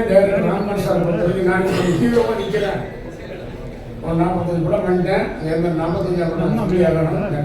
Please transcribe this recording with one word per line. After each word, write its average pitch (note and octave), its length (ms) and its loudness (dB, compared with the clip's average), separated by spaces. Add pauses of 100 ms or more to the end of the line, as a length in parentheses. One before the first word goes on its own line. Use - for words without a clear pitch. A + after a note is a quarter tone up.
டைரக்டர் G3 420 4
ராமநாதன் G3+ 360 -2
சார் F#3 180 0
பொறுத்த E3+ 220 0
வரைக்கும் F3+ 260 2
நான் F#3 160 2
இப்ப F3+ 320 2
ஹீரோவா A#3 400 2
நிக்கிறேன். G3 420 -2 (1200)
ஒரு E3 180 -2
நாற்பத்தஞ்சு F3 440 0
படம் D#3 200 0
பண்ணிட்டேன். F#3 400 2 (120)
அதே D#3 240 -2
மாதிரி E3 180 0
நாற்பத்தஞ்சா F3 520 0
படம் G3+ 280 0
கம்ப்ளீட் F3+ 280 2
ஆகணும். D#3+ 400 0
இந்த D3 180 -4